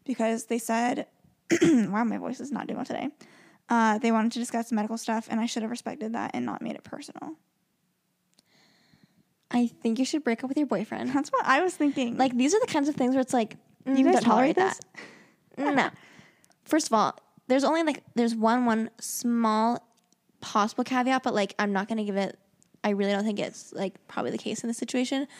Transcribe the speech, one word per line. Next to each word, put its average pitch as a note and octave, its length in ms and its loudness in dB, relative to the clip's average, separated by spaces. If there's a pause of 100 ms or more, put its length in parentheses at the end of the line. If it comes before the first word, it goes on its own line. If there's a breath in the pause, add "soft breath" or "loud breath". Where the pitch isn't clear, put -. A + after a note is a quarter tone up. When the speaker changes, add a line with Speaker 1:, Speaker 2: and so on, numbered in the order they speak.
Speaker 1:
because A3+ 400 -2
they A#3 120 -2
said, A#3 500 -2 (420)
<clears throat> E4+ 120 2
wow, A3+ 420 4
my G#3 120 -2
voice G3+ 240 -8
is C4 100 -10
not - 180 -6
doing A3 100 -6
well C4 80 -6
today. - 240 -6 (580 loud breath)
Uh, A3+ 300 2
they A3+ 140 0
wanted A3+ 200 2
to - 60 -6
discuss A#3 340 -4
medical G#3+ 240 -2
stuff, A3+ 340 -4
and A3+ 80 -2
I A3 60 -2
should A#3 180 -4
have A3 80 -6
respected A3+ 440 -8
that - 180 -6
and B2 140 -6
not G#2 160 -8
made - 140 -8
it - 80 -18
personal. - 500 -14 (2250 soft breath)
Speaker 2:
I A#3+ 160 2
think A3+ 320 -2
you C4 80 2
should D4+ 180 -2
break A#3 180 0
up C4 60 -4
with C4+ 80 -4
your D4+ 100 2
boyfriend. A3+ 440 -2
Speaker 1:
That's C#4 200 0
what B4+ 140 2
I C4+ 160 4
was F4+ 140 0
thinking. C#4 420 0
Speaker 2:
Like, B3+ 200 2
these C4+ 180 4
are A4 60 4
the B4 60 0
kinds C#4+ 220 0
of D4+ 60 0
things B3+ 200 2
where C4+ 60 4
it's C4 140 -2
like, A3+ 220 0 (280)
Speaker 1:
You C4 80 -2
Speaker 2:
mm, C4+ 120 6
Speaker 1:
guys F4+ 100 8
Speaker 2:
don't - 80 6
tolerate A#3 340 4
Speaker 1:
tolerate - 0 -
Speaker 2:
that. - 240 2 (760 loud breath)
Speaker 1:
this? C#4+ 180 0
<laughs> - 20 -
Speaker 2:
No. G#3+ 140 2 (720 loud breath)
First G#3+ 220 2
of A#3 80 0
all, G#3+ 240 2 (300)
there's C4 160 4
only, D#4+ 180 2
like, D4+ 200 -2 (120)
there's A#3 200 2
one, A3+ 300 2
one A3 240 2 (100)
small A#3 880 0 (540)
possible A3+ 440 0
caveat, C4 380 0
but, A#3+ 120 -2
like, G3+ 240 0
I'm G#3 140 0
not G3 140 0
gonna A3 180 -4
give G3+ 120 -4
it, G3 220 -2 (440)
I G#3+ 80 0
really G3+ 220 0
don't G3+ 120 0
think G#3+ 140 -2
it's, - 360 -8
like, F#3+ 200 -6 (140)
probably - 220 -4
the A3+ 80 -4
case - 260 -8
in A#3 40 -6
this A#3 100 -6
situation. C4 480 -2 (120)